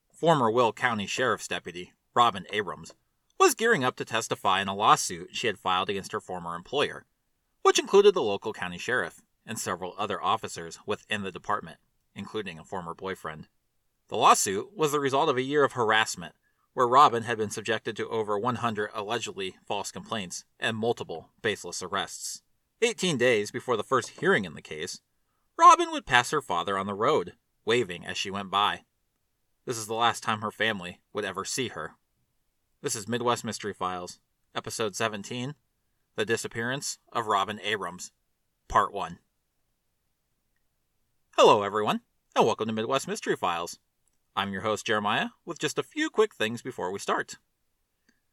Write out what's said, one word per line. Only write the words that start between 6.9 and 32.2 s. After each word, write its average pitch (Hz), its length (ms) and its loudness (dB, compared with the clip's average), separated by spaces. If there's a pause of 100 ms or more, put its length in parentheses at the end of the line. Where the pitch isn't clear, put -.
which 381 160 4
included 202 360 8
the 175 80 0
local 104 320 -2
county 90 240 -8
sheriff 110 420 -4 (240)
and 110 140 -10
several 90 400 -6
other 101 260 -4
officers 90 640 -4
within 104 360 -4
the 95 80 -6
department, 104 460 -6 (380)
including 95 440 -10
a 80 60 -18
former 85 300 -8
boyfriend. 85 540 -10 (600)
The 110 80 -4
lawsuit 113 580 4
was 151 180 0
the 147 60 2
result 139 300 2
of 127 80 2
a 127 60 0
year 143 200 2
of 135 100 4
harassment, 107 600 0 (400)
where 120 160 2
Robin 120 360 6
had 117 120 -2
been 104 140 -2
subjected 110 480 -4
to 110 100 -4
over 107 300 -2
one 120 160 0
hundred 107 400 -4
allegedly 104 640 -6 (100)
false 101 260 -4
complaints 95 540 -8 (120)
and 117 160 -2
multiple 107 540 -4 (140)
baseless 95 400 -4
arrests. 92 580 -6 (400)
Eighteen 185 380 0
days 113 320 4
before 120 260 -2
the 104 60 -2
first - 380 -2
hearing 147 260 2
in 76 80 -12
the 82 80 -16
case, 80 400 -10 (560)
Robin 339 320 8
would 302 160 -8
pass 123 240 2
her 151 100 0
father 92 380 -2
on 98 80 -4
the 101 80 -4
road, 107 400 0 (320)
waving 90 400 0
as 90 100 -8
she 101 140 -6
went 98 200 -8
by. 95 300 0 (840)
This 127 100 -4
is 110 100 -8
the 110 80 -6
last 113 280 0
time 110 180 -2
her 107 100 -6
family 104 480 -4 (140)
would 104 140 -4
ever 95 180 -6
see 120 240 -4
her. - 240 -10 (880)